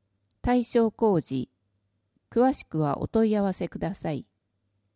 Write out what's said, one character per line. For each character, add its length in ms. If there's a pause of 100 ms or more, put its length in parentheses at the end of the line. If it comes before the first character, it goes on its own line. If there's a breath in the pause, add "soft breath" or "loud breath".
(420)
対 220
象 280
工 280
事、 300 (840)
詳 220
し 120
く 140
は 220
お 80
問 200
い 60
合 80
わ 80
せ 160
く 120
だ 140
さ 200
い。 120 (720)